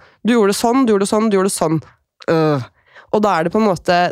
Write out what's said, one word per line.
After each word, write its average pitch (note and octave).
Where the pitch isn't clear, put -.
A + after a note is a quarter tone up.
du A3+
gjorde G3+
sånn, B3
du A3
gjorde G3
sånn, A3
du G3
gjorde F#3+
sånn.» D#3+
Øh. D#3
Og G#3+
da G3+
er D#3+
det E3+
på G#3+
en G#3+
måte, F3